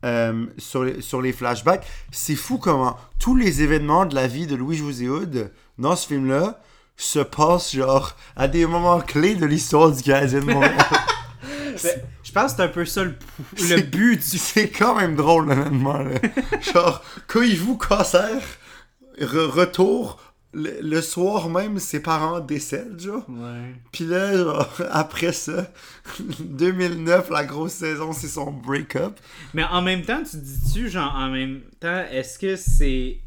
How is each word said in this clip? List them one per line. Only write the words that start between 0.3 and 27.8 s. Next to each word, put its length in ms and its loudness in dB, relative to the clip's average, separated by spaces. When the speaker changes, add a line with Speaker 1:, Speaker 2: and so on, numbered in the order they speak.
Speaker 1:
sur 260 -4
les, 160 -4
sur 220 -6
les 100 0
flashbacks, 540 0
c'est 240 -4
fou 220 -4
comment 400 2
tous 160 4
les 260 4
événements 460 4
de 80 -4
la 100 2
vie 220 -4
de 80 -2
Louis 200 -2
José 340 -4
Hood 420 -4
dans 180 2
ce 120 -6
film-là 520 0
se 240 -2
passent, 560 2
genre, 400 2
à 120 0
des 180 4
moments 340 4
clés 360 2
de 100 0
l'histoire 460 6
du 100 -2
Canadien 380 4
de 120 -2
Montréal. 240 4
Speaker 2:
<laughs> 1040 -2
C'est, 260 0
je 80 -16
pense 220 2
que 40 -8
c'est 60 4
un 60 2
peu 160 -2
ça 180 -2
le 100 -4
pou-, 300 -16
le 80 -10
Speaker 1:
C'est, 280 4
Speaker 2:
but 260 6
du 220 -4
Speaker 1:
c'est 300 2
quand 260 2
même 200 2
drôle, 360 4
honnêtement, 480 2
là. 160 -4
Speaker 2:
<laughs> 320 -4
Speaker 1:
Genre, 300 4
quand 160 2
il 160 2
vous 180 -2
cancer, 640 2
re-, 320 0
retour, 680 2
le, 180 -6
le 200 -2
soir 480 -2
même, 280 -2
ses 240 -6
parents 380 -2
décèdent, 600 -8
genre. 300 -8
Speaker 2:
Ouais. 460 -12
Speaker 1:
Puis 140 -8
là, 300 0
genre, 320 2
<laughs> 100 -6
après 420 0
ça, 380 -6
<laughs> 300 -10
deux 320 -2
mille 320 -2
neuf, 260 4
la 160 0
grosse 280 -6
saison, 380 -6